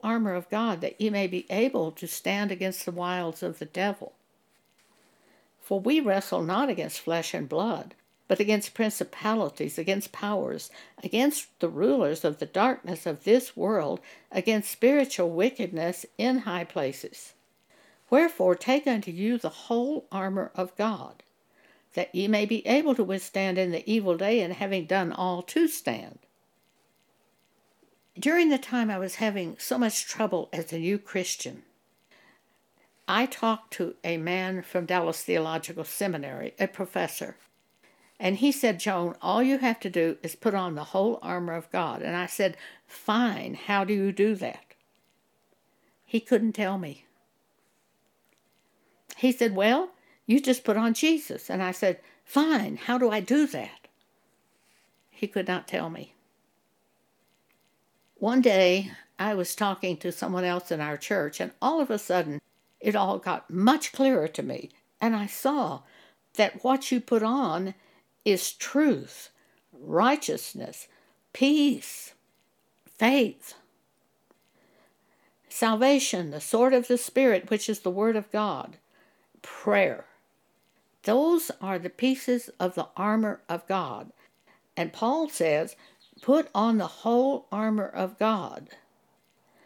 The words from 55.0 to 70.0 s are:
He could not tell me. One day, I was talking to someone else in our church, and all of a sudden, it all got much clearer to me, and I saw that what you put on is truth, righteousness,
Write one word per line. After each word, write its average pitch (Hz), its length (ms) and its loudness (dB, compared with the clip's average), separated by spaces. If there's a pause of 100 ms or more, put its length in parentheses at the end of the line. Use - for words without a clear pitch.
He - 180 -6
could 190 180 -4
not 185 220 -4
tell 165 220 -6
me. - 240 -16 (2000)
One 240 220 4
day, 190 500 6 (280)
I 208 160 0
was 180 200 -2
talking 190 440 0
to 175 120 -6
someone 185 340 -4
else 180 280 -2
in 156 80 -2
our 151 160 -4
church, 156 420 -2
and - 140 -6 (100)
all 311 180 2
of 262 100 0
a 214 80 0
sudden, 156 420 -2 (400)
it 208 140 0
all 196 240 0
got - 320 -6
much 220 420 4
clearer 254 360 2
to - 140 -8
me, 127 280 -8 (300)
and 226 160 2
I 208 100 -4
saw 269 560 -2 (520)
that - 280 0
what 262 300 2
you 247 80 4
put 226 220 2
on 196 520 -2 (500)
is 190 280 2
truth, - 800 0 (420)
righteousness, 170 1160 -2 (440)